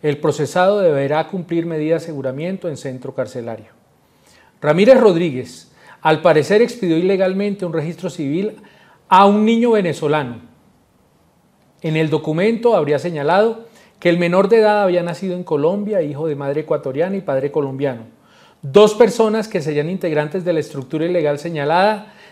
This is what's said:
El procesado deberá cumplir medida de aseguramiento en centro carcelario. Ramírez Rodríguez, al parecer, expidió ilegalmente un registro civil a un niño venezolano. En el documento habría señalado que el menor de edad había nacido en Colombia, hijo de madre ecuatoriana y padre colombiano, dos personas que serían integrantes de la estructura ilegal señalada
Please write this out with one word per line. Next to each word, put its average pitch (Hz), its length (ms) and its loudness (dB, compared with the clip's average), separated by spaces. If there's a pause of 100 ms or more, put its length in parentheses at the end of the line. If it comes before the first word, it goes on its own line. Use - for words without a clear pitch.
El 147 160 -2
procesado 175 640 0
deberá 151 480 0
cumplir 170 380 -4
medida 156 260 -2
de 165 60 2
aseguramiento 156 720 -8
en 139 80 -8
centro 131 360 -12
carcelario. 117 540 -10 (960)
Ramírez 202 380 6
Rodríguez, 165 720 0 (300)
al 156 200 2
parecer, 165 400 4
expidió 190 360 0
ilegalmente 190 680 -2
un 165 80 -8
registro 165 360 -6
civil 160 480 -6 (520)
a 190 160 8
un 208 180 4
niño 233 280 2
venezolano. 151 680 0 (1400)
En 156 160 -2
el 156 120 0
documento 196 640 0
habría 147 240 2
señalado 180 680 0 (340)
que 175 100 2
el 170 80 2
menor 180 320 2
de 226 100 6
edad 208 240 4
había 175 200 0
nacido 175 320 -6
en 180 80 -8
Colombia, 185 580 -2
hijo 147 260 -4
de 147 80 -4
madre 139 260 -4
ecuatoriana 147 560 -4
y - 40 -6
padre 139 300 -4
colombiano, 135 520 -4 (600)
dos 208 320 6
personas 220 520 2
que 185 140 -4
serían 147 280 -2
integrantes 165 540 -2
de 175 100 -2
la 160 60 0
estructura 147 460 -6
ilegal 156 320 0
señalada 170 760 -2 (180)